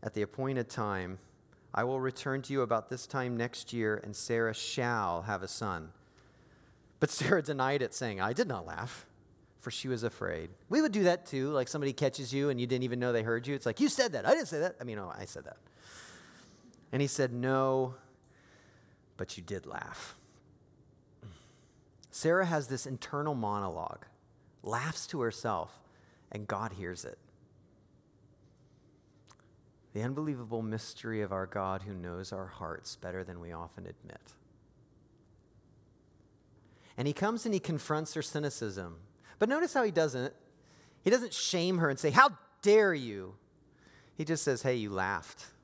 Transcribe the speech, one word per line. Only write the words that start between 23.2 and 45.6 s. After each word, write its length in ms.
monologue, 680
laughs 440
to 140
herself, 600
and 160
God 260
hears 320
it. 140
The 100
unbelievable 580
mystery 600
of 100
our 160
God 340
who 120
knows 380
our 160
hearts 480
better 280
than 160
we 120
often 360
admit. 480
And 120
he 60
comes 320
and 80
he 60
confronts 540
her 80
cynicism. 800
But 100
notice 240
how 100
he 80
doesn't, 420
he 80
doesn't 240
shame 440
her 120
and 80
say, 140
"How 260
dare 320
you?" 440
He 100
just 180
says, 200
"Hey, 120
you 160
laughed." 560